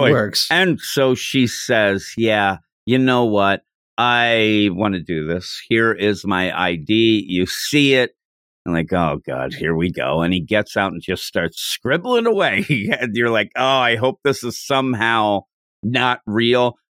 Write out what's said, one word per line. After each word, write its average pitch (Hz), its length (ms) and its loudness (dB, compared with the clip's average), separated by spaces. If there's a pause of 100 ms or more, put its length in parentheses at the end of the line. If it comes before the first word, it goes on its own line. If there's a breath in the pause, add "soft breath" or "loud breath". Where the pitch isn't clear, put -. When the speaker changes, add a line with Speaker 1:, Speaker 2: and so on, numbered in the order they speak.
Speaker 1:
but 131 100 4
it - 20 6
works. 104 380 0
Speaker 2:
And 170 300 2
so 131 340 0
she 127 320 0
says, 104 720 0
"Yeah, 104 420 2 (260)
you 123 140 2
know 127 280 4
what? 98 360 2 (340)
I 113 760 2
wanna 95 280 -2
do 78 260 -6
this. 90 420 -6
Here 113 240 2
is 98 320 -2
my 92 340 -2
I 90 180 0
D. 107 520 2
You 90 180 0
see 139 480 0
it." 123 160 2 (560)
And 87 80 -2
like, 82 180 -2
"Oh 82 320 0
God, 65 300 -8
here 82 220 -4
we 87 160 0
go." 71 300 -2
And 87 120 0
he 90 60 0
gets 107 360 -4
out 98 160 0
and 85 80 -12
just - 240 -6
starts 85 360 -4
scribbling 233 640 -2
away. 175 420 0
<laughs> 127 320 -2
And 117 140 -4
you're 117 160 0
like, 107 260 0
"Oh, 123 80 0
I 127 320 2
hope 127 280 -2
this 135 180 0
is 120 220 -8
somehow 117 760 0 (400)
not 123 440 0
real." 117 500 2 (200)